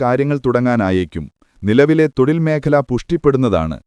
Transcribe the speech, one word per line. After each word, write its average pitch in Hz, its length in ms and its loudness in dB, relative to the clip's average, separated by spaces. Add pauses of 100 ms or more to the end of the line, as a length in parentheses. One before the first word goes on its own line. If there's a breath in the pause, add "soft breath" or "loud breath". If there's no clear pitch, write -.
കാര്യങ്ങൾ 139 380 0
തുടങ്ങാനായേക്കും. 117 840 -2 (380)
നിലവിലെ 147 440 2
തൊഴിൽ 147 320 0
മേഖല 151 420 0
പുഷ്ടിപ്പെടുന്നതാണ്. 123 1080 -2